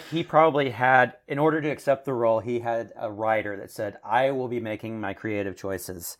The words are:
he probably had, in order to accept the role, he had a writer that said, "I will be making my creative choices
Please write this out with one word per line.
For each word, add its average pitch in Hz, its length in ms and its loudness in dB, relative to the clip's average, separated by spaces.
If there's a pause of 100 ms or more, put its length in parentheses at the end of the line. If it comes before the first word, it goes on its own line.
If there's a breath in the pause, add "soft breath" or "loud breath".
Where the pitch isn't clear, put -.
he 160 160 -4
probably 147 460 4
had, 127 460 4 (120)
in 139 100 -4
order 156 220 2
to 151 100 -2
accept 135 360 0
the 139 80 -4
role, 113 260 2
he 120 220 -4
had 117 360 -4
a 110 140 -6
writer 104 460 -2
that - 140 -12
said, 104 300 -8
"I 123 300 2
will 127 160 -4
be 117 140 -4
making 110 400 -8
my 98 120 -4
creative 101 440 -4
choices 92 640 -8